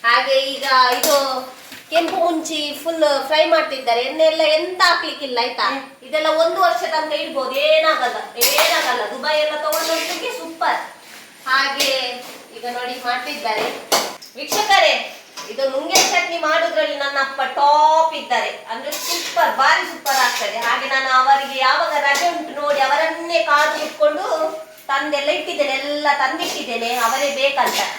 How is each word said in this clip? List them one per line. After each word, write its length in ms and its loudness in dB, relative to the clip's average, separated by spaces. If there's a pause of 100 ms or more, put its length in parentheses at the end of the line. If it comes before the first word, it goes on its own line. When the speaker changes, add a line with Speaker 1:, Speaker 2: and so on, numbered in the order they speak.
Speaker 1:
ಹಾಗೆ 300 2 (180)
ಈಗ 120 -6 (320)
ಇದು 180 4 (760)
ಕೆಂಪು 320 2
ಮುಂಚಿ 360 -2 (220)
ಫುಲ್ 240 0 (220)
ಫ್ರೈ 140 4 (100)
ಮಾಡ್ತಿದ್ದಾರೆ. 560 0
ಎಣ್ಣೆ 240 2
ಎಲ್ಲ 100 0 (140)
ಎಂತ 240 -2 (100)
ಹಾಕ್ಲಿಕ್ಕಿಲ್ಲ, 540 -2
ಆಯ್ತಾ? 260 -2
Speaker 2:
ಹ್ಮ್. 140 -6 (240)
Speaker 1:
ಇದೆಲ್ಲ 200 0 (160)
ಒಂದು 220 0
ವರ್ಷ 160 2 (140)
ತನಕ 160 -2 (100)
ಇಡ್ಬೋದು, 320 -4 (140)
ಏನಾಗಲ್ಲ, 500 2 (300)
ಏನಾಗಲ್ಲ. 540 2 (120)
ದುಬೈ 300 -2
ಎಲ್ಲ 100 -4 (120)
ತಗೊಂಡೋಗ್ಲಿಕ್ಕೆ 760 -4
ಸೂಪರ್. 420 -4 (680)
ಹಾಗೆ 420 0 (640)
ಈಗ 100 -12 (120)
ನೋಡಿ 160 -8 (140)
ಮಾಡ್ತಿದ್ದಾರೆ. 580 -4 (720)
ವೀಕ್ಷಕರೇ, 580 2 (580)
ಇದು 100 -4 (100)
ನುಂಗೆ 280 2 (100)
ಚಟ್ನಿ 360 -2
ಮಾಡುದ್ರಲ್ಲಿ 560 0
ನನ್ನ 240 -2
ಅಪ್ಪ 140 -8 (180)
ಟಾಪ್ 600 6
ಇದ್ದಾರೆ, 320 -2 (220)
ಅಂದ್ರೆ 180 -8 (140)
ಸೂಪರ್, 560 0
ಭಾರಿ 300 4
ಸೂಪರ್ 340 0
ಆಗ್ತದೆ. 420 -2
ಹಾಗೆ 280 0
ನಾನು 140 0 (120)
ಅವರಿಗೆ 360 4 (100)
ಯಾವಾಗ 280 2 (140)
ರಜೆ 260 2
ಉಂಟು 260 -8
ನೋಡಿ 280 0
ಅವರನ್ನೇ 500 0 (100)
ಕಾದು 380 4
ಇಟ್ಕೊಂಡು 400 0 (640)
ತಂದೆಲ್ಲ 480 0
ಇಟ್ಟಿದ್ದೇನೆ, 420 -2
ಎಲ್ಲ 260 -4 (140)
ತಂದಿಟ್ಟಿದ್ದೇನೆ 680 -4 (160)
ಅವರೇ 200 0 (140)
ಬೇಕಂತ. 400 0 (180)